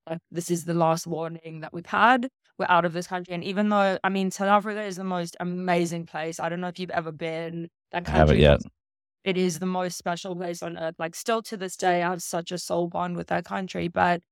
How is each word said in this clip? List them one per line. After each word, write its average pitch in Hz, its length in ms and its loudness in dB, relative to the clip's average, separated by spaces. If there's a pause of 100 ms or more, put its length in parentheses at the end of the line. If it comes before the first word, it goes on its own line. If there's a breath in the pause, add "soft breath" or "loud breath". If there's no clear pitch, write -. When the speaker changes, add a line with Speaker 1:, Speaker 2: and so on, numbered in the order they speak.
Speaker 1:
Like, 165 120 -6 (100)
this 170 200 -6
is 170 160 0
the 170 80 -2
last 165 320 4
warning 160 540 -8
that 156 120 -12
we've 170 140 -10
had. 240 420 4 (300)
We're 196 100 0
out 170 160 6
of 170 80 0
this 175 160 -6
country." 180 260 -6
And 170 80 -4
even 208 280 0
though, 196 340 4
I 190 60 2
mean, 190 200 2
South 196 180 0
Africa 208 340 4
is 190 140 -8
the 190 80 -8
most 180 360 -4
amazing 175 640 0
place. 160 320 -8
I 165 120 -4
don't 175 100 -4
know 180 80 -6
if 175 100 -10
you've 175 120 -8
ever 160 220 -4
been. 165 580 -8 (220)
That 175 140 -4
Speaker 2:
I - 40 -6
haven't - 260 6
Speaker 1:
country - 60 6
Speaker 2:
yet. 71 180 8
Speaker 1:
is, - 60 -12 (580)
it 185 140 0
is 180 200 2
the 185 80 -6
most 185 300 -2
special 175 400 -6
place 175 260 -8
on 170 160 -8
earth. 165 200 -6
Like, 165 160 -4
still 226 300 0
to 226 120 -8
this 185 220 -8
day, 175 240 2
I 175 80 2
have 175 120 -4
such 170 300 -6
a 175 60 -4
soul 175 300 -2
bond 175 280 -4
with 170 120 -8
that 175 180 -2
country. 185 420 -4
But, 175 440 2